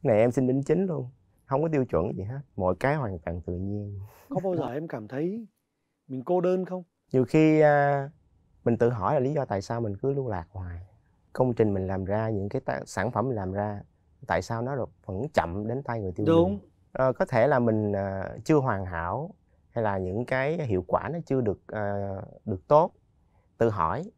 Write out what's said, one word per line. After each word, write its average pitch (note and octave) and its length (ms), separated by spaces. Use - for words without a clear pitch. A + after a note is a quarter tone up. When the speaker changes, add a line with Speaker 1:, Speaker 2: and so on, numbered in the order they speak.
Speaker 1:
Này A#2 160
em A#2+ 120
xin B2+ 160
đính C3+ 160
chính E3+ 240
luôn. C3+ 240
Không C#3 160
có E3 100
tiêu C3+ 120
chuẩn F2 320
gì F#2 60
hết. B2+ 180
Mọi F#2 240
cái C#3 160
hoàn G#2 220
toàn F2 220
tự F2 160
nhiên. G2+ 440
Speaker 2:
Có C4+ 160
bao F3+ 120
giờ D3 160
em D#3 160
cảm G#2+ 200
thấy F#3 380
mình C3 160
cô F3+ 160
đơn F#3 240
không? F3+ 180
Speaker 1:
Nhiều C3 120
khi, D#3 360
à, C#3+ 500
mình A#2 140
tự A#2+ 120
hỏi A#2 240
là D3 60
lý C3 120
do C#3+ 120
tại G2+ 180
sao A#2 180
mình G#2 160
cứ C3+ 160
lưu C3+ 160
lạc F2+ 220
hoài. F2+ 300
Công B2+ 220
trình G#2+ 200
mình F#2+ 120
làm F#2+ 180
ra, G#2+ 260
những G2+ 180
cái C3 160
ta-, C2+ 220
sản G2+ 240
phẩm A#2 180
mình B2 80
làm F#2 160
ra, G#2 280
tại F2+ 160
sao A#2 200
nó C3+ 140
được, A2 140
vẫn G#2 280
chậm F2 340
đến B2+ 140
tay A#2 180
người F#2 120
tiêu - 140
dùng? E3 100
Speaker 2:
Đúng. F#3+ 220
Speaker 1:
Ờ, C3 200
có - 120
thể A#2+ 220
là C#3+ 120
mình, A2 340
à, G2 520
chưa D#3 120
hoàn A2+ 300
hảo, F2+ 480
hay A#2 140
là G2 140
những F#2+ 260
cái C#3 420
hiệu F#2 200
quả F2+ 260
nó E3+ 140
chưa C3+ 140
được, G#2 260
à, G2+ 480
được G2+ 240
tốt. D#3+ 240
Tự A#2 120
hỏi G#2 480